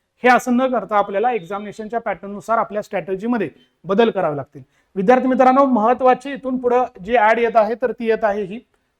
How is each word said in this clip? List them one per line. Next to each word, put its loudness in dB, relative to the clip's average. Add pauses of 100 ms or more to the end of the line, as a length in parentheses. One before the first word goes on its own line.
(220)
हे 4
असं 2
न 2
करता -2
आपल्याला 0
एक्झामिनेशनच्या -8
पॅटर्ननुसार -6
आपल्या -4
स्ट्रॅटेजीमध्ये -4 (340)
बदल 2
करावे -2
लागतील. -14 (320)
विद्यार्थी 2
मित्रांनो, 4
महत्त्वाची 2
इथून -6
पुढं 0 (200)
जी -2
ॲड 4
येत 0
आहे 4
तर -4
ती -4
येत 0
आहे -2
ही -10 (400)